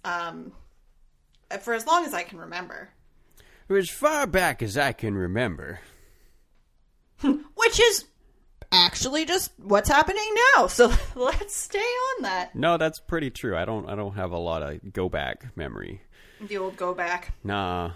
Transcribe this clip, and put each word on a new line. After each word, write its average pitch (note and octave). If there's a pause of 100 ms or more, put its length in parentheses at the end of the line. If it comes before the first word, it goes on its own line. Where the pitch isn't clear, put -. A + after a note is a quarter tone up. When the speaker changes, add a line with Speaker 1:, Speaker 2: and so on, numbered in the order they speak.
Speaker 1:
um, E3+ (1120)
for A#3
as A3+
long E4+
as G3+
I F3
can F3
remember. E3+ (800)
Speaker 2:
As G3
far D4
back E3+
as G#2+
I C#3
can G#2+
remember. F2+
Speaker 1:
<laughs> -
Which G#4
is A4+ (680)
actually B3
just F4
what's D4+
happening F#4+ (280)
now. B3
So A#3+ (120)
<laughs> -
let's B3+
stay -
on B4
that. F#3
Speaker 2:
No, D#3+
that's D#3
pretty D#3
true. G2
I F2
don't, G#2
I G2+
don't G2
have F#2
a F2
lot E2+
of D2+
go F#2
back D2
memory. A1 (400)
Speaker 1:
The G3+
old F#3+
go F3+
back. F3 (100)
Speaker 2:
Nah, F2+